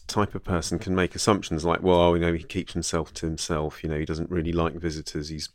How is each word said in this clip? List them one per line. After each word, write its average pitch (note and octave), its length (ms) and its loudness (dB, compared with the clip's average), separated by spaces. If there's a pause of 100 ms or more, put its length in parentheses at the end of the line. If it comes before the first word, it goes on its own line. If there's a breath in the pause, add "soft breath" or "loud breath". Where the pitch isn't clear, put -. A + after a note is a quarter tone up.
type G#2 260 0
of F#2+ 100 -8
person E2+ 360 -2
can F#2 160 -2
make F2+ 200 0
assumptions E2 480 0
like, E2+ 200 2
"Well, F2 320 8
you E2+ 60 2
know, E2+ 120 2
he E2 100 -4
keeps - 300 -6
himself E2 400 -2
to - 140 -6
himself, D#2 560 -4
you D#2+ 60 -4
know, D2+ 100 -2
he D#2 60 -2
doesn't D#2+ 260 -4
really E2+ 200 0
like E2 220 2
visitors, D#2 560 -6
he's, D2+ 240 -10